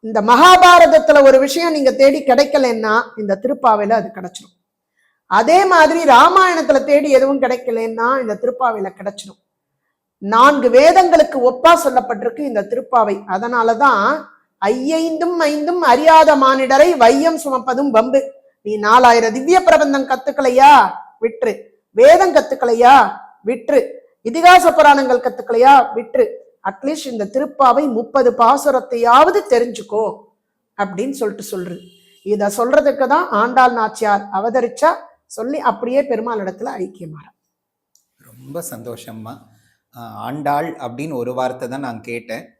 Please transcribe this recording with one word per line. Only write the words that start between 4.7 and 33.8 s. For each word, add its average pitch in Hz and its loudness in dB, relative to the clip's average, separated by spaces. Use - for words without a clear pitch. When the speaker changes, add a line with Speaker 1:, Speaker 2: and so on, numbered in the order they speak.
Speaker 1:
அதே 233 2
மாதிரி 330 2
ராமாயணத்துல 320 2
தேடி 294 0
எதுவும் 269 2
கிடைக்கலன்னா 233 -4
இந்த 214 -8
திருப்பாவையில 220 -6
கிடைச்சிடும். 196 -16
நான்கு 240 2
வேதங்களுக்கு 311 2
ஒப்பா 320 2
சொல்லப்பட்டிருக்கு 240 -4
இந்த 240 -6
திருப்பாவை. 226 -4
அதனாலதான் 233 -2
"ஐயைந்தும் 320 -4
ஐந்தும் 302 -4
அறியாத 302 4
மானிடரை 269 2
வையம் 277 2
சுமப்பதும் 262 -4
வம்பு." 262 0
நீ 214 -8
நாலாயிரம் 226 2
திவ்ய 302 0
பிரபந்தம் 285 0
கத்துக்கலையா 269 2
விட்டுரு, 226 -4
வேதம் 330 4
கத்துக்கலையா 240 2
விட்டுரு, 247 -4
இதிகாச 339 4
புராணங்கள் 277 2
கத்துக்கலையா 247 2
விட்டுரு, 240 -2
அட்லீஸ்ட் 285 -10
இந்த 233 -8
திருப்பாவை 269 -2
முப்பது 240 -2
பாசுரத்தையாவது 254 0
தெரிஞ்சுக்கோ 220 -4
அப்படின்னு 202 -8
சொல்லிட்டு 214 -10
சொல்றது. 180 -14
இத 202 -4
சொல்றதுக்கு 269 -2
தான் 302 -2
ஆண்டாள் 247 0
நாச்சியார் 214 -6